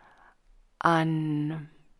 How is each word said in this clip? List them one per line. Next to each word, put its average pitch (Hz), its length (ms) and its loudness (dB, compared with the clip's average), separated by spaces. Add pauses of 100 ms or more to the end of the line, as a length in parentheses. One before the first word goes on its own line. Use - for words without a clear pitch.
(800)
an 156 920 0 (300)